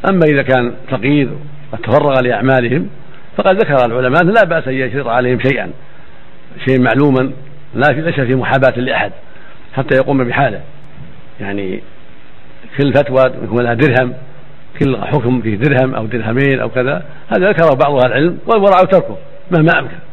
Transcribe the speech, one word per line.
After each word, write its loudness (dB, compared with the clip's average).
أما 4
إذا 4
كان 2
فقير 0
وتفرغ 2
لأعمالهم، 0
فقد 4
ذكر 2
العلماء 2
أنه 4
لا 6
بأس 0
أن -4
يشرط -4
عليهم 2
شيئا، 0
شيء 4
معلوما، 4
لا 2
في، -2
ليس -2
في 0
محاباة 2
لأحد -2
حتى 0
يقوم 2
بحاله. 0
يعني -6
كل 2
فتوى 2
يكون 0
لها 0
درهم، 2
كل 0
حكم 0
فيه -2
درهم 2
أو -4
درهمين 0
أو -2
كذا، -2
هذا 2
ذكره 4
بعض 2
أهل 4
العلم 2
والورع 6
تركه 2
مهما 4
أمكن. -8